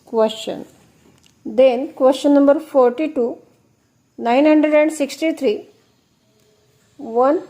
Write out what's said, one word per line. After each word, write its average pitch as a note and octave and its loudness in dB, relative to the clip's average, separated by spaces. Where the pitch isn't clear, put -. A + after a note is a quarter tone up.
question. - -4
Then, B3+ 0
question C#4 2
number C#4+ 4
forty-two, C4 -2
nine A#3+ 0
hundred D4+ 2
and D#4 -2
sixty-three, C#4 -4
one B3 0